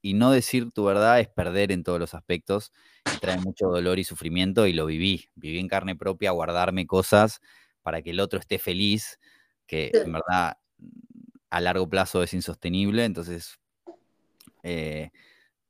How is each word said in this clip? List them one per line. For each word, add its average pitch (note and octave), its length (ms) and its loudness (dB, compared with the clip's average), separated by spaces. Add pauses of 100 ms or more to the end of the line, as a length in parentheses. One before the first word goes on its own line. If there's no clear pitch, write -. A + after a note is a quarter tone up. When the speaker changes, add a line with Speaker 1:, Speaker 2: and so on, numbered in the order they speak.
Speaker 1:
y G2 100 -2
no A#2 180 6
decir B2 400 2
tu G#2 140 0
verdad G#2+ 340 6
es G#2+ 100 2
perder F#2 420 0
en F2+ 120 -2
todos F2 160 0
los E2 140 -6
aspectos. F2+ 580 -4 (440)
Y - 20 -8
trae F#2 220 -2
mucho F#2+ 300 -2
dolor F2 280 0
y F#2+ 60 -2
sufrimiento, F#2 640 0
y F2+ 60 2
lo D#2 120 -2
viví. E2+ 480 -2
Viví D#2 240 -10
en F#2 100 -6
carne F#2 280 -4
propia, F#2+ 340 -4
guardarme F2 560 -2
cosas G#2 560 4 (400)
para E2 220 -6
que E2+ 80 -10
el F2+ 80 -2
otro G2 200 -2
esté - 200 -6
feliz, G2+ 580 -2 (480)
que D#2+ 260 -4
Speaker 2:
Sí. A3+ 140 4
Speaker 1:
en E2+ 80 -6
verdad E2+ 440 -2 (920)
a F2 120 -2
largo F2+ 280 0
plazo F#2+ 320 0
es F2 140 -2
insostenible. G2+ 680 -2
Entonces, E2+ 540 -8 (1040)
eh, D#2 480 -6 (580)